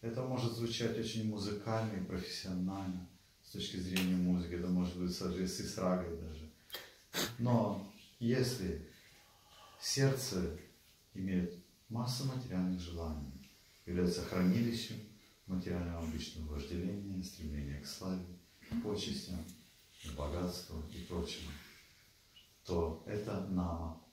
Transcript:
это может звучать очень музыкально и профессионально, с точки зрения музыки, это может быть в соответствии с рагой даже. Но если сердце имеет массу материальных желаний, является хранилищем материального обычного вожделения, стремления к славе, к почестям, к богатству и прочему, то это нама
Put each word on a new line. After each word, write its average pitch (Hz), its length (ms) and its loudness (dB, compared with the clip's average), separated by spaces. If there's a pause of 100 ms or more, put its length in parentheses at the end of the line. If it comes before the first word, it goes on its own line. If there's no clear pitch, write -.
это 117 220 -2
может 120 320 0
звучать 117 440 0
очень 110 300 0
музыкально 104 720 0
и 90 60 0
профессионально, 92 1000 -2 (380)
с - 60 -20
точки - 260 -4
зрения 92 400 4
музыки, 90 380 4
это 90 140 0
может 90 280 4
быть 90 140 0
в - 80 -4
соответствии 92 480 0
с - 100 -4
рагой 90 400 2
даже. 78 340 -8 (880)
Но 110 540 4 (260)
если 117 680 2 (920)
сердце 92 800 2 (540)
имеет 92 420 2 (360)
массу 120 340 0
материальных 92 560 0
желаний, 80 500 -4 (540)
является 90 400 2
хранилищем 95 760 4 (480)
материального 87 560 0
обычного 78 520 -4
вожделения, 95 680 -2
стремления 73 600 -4
к - 40 -10
славе, 92 380 -4 (460)
к 117 120 0
почестям, 92 640 -2 (580)
к - 140 -6
богатству 78 680 -2 (120)
и 87 100 -8
прочему, 85 460 -4 (1120)
то 82 420 2
это 104 420 -2
нама 82 540 0 (100)